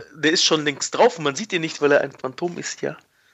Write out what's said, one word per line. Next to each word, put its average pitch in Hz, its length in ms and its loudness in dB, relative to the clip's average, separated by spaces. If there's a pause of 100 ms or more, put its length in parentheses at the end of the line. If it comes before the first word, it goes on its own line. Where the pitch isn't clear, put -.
(160)
der 156 160 2
ist 185 120 2
schon 156 200 2
längst 143 320 -4
drauf 214 220 4
und 160 60 -6
man 139 120 0
sieht 208 160 -8
ihn 175 100 -2
nicht, 156 200 -6
weil 143 100 4
er 143 100 6
ein 143 100 -4
Phantom 170 480 -8
ist, - 240 -10
ja. 71 120 -4 (380)